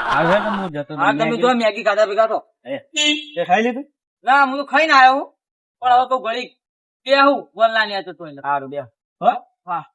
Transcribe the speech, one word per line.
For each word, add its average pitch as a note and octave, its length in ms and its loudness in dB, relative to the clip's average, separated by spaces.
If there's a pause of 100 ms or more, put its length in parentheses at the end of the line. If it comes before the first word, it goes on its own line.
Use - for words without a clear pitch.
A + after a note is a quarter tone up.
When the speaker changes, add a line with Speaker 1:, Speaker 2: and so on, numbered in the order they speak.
Speaker 1:
હાલ E3 200 0
હવે F#3 100 4
તો G#3 140 -4
હું G3 200 -6
જતો D3 260 -10
Speaker 2:
હા, D#3+ 80 -2
Speaker 1:
રહું. G#3+ 140 2
Speaker 2:
તમે A3+ 60 -2
Speaker 1:
મેગી. A#3 180 -2
Speaker 2:
જો B3 120 4
મેગી A3 300 -2
ખાધા G#3 220 2
ભેગા G#3 200 0
થો. A3 120 -4 (260)
Speaker 1:
એ, C4 120 -10 (560)
તે E3+ 120 -4
ખાઈ F#3 180 2
લીધું? B3 220 -4 (400)
Speaker 2:
ના, C#4 200 4
હું C4 120 -2
તો C#4+ 80 -6
ખાઈને D4+ 280 0
આવ્યો C4 220 6
હું. D4 120 -4 (560)
પણ B3 100 2
હવે B3+ 160 4
તો B3+ 100 -2
ઘડી A#3 300 -8 (580)
બેહું, C#4 320 4 (180)
વલ્લાની A3 380 0
હાથે F#3+ 180 -8
તો E3 140 -18
એટલે. C#3+ 160 -16
Speaker 1:
સારું, C#3 280 -4
બે. C#3+ 80 -10 (420)
Speaker 2:
હો? G3 120 4 (340)
Speaker 1:
હા. E3 180 -6 (100)